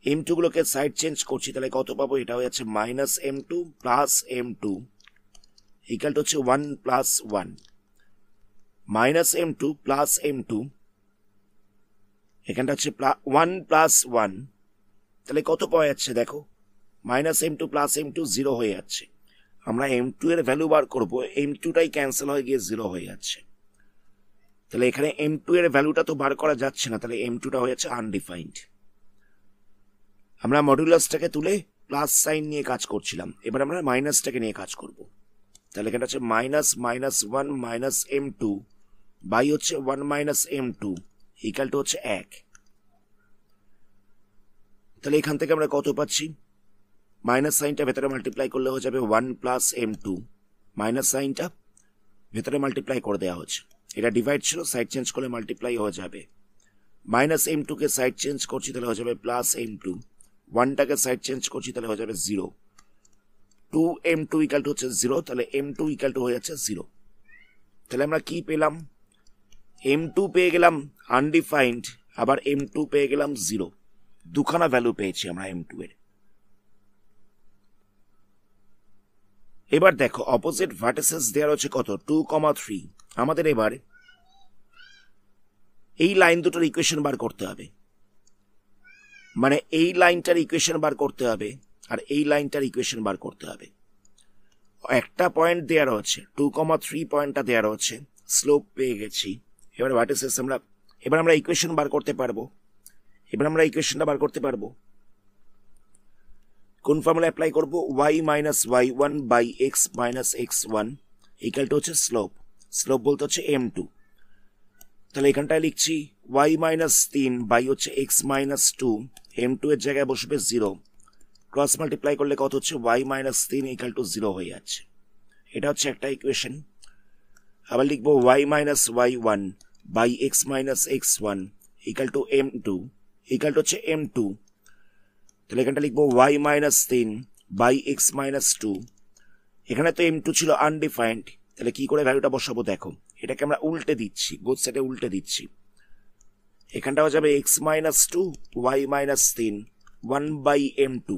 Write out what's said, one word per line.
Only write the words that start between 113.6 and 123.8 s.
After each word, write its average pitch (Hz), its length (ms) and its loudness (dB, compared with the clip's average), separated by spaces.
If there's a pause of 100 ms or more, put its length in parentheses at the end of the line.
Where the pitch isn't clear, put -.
টু। 90 80 -6 (1300)
তাহলে 139 220 2
এখানটায় 147 340 2
লিখছি 156 280 0 (540)
Y - 20 4 (140)
minus 160 300 2 (200)
তিন 135 180 2 (180)
by 120 200 6
হচ্ছে - 180 0 (200)
X - 20 -2 (220)
minus 135 320 0 (160)
টু, 127 100 2 (540)
এম 123 160 2
টু 143 140 -2
এর 131 120 -2
জায়গায় 139 260 0
বসবে 127 240 -4 (140)
জিরো, 110 200 2 (840)
ক্রস 143 280 2
মাল্টিপ্লাই 147 400 -2
করলে 143 220 0
কত 135 160 0
হচ্ছে? 160 160 -4 (240)
Y - 20 2 (120)
minus 135 260 -4 (120)
তিন 135 140 -2 (100)
equal 120 220 -8